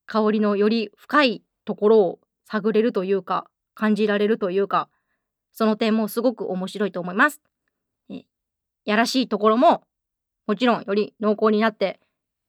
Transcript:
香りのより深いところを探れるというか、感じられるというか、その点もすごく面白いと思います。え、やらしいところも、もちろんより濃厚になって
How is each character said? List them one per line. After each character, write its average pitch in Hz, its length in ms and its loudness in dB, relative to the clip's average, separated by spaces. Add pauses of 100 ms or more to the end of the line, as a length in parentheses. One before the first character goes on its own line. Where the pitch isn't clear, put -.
香 214 280 0
り 220 60 2
の 208 160 0
よ 208 140 2
り 226 280 -2
深 - 260 0
い 233 200 0 (220)
と 208 100 -6
こ 208 140 2
ろ 226 120 6
を 175 180 0 (260)
探 214 280 -4
れ 214 80 2
る 240 100 0
と 208 120 -4
い 190 100 -2
う 190 100 -2
か、 - 240 -6 (260)
感 214 220 0
じ 208 120 0
ら 202 100 0
れ 208 100 0
る 226 100 0
と 196 140 -4
い 190 80 -2
う 196 80 0
か、 170 220 -2 (640)
そ 226 120 -2
の 220 100 2
点 220 200 0
も 220 120 -2
す 233 140 -6
ご 240 120 0
く - 180 -8
面 185 160 -6
白 196 200 -4
い 185 40 -6
と 180 80 -8
思 175 120 -8
い 180 40 -8
ま 269 140 2
す。 - 120 -14 (680)
え、 - 160 -16 (600)
や 208 100 -2
ら 233 100 2
し 254 180 -2
い 202 40 -4
と 208 120 -6
こ 214 100 4
ろ 220 80 2
も、 285 260 4 (640)
も 214 80 -2
ち 240 100 -2
ろ 226 120 2
ん 139 60 -8
よ 196 100 -4
り 208 260 -2
濃 214 120 0
厚 214 200 2
に 214 80 2
な 226 100 2
っ 220 60 -10
て - 240 -4 (500)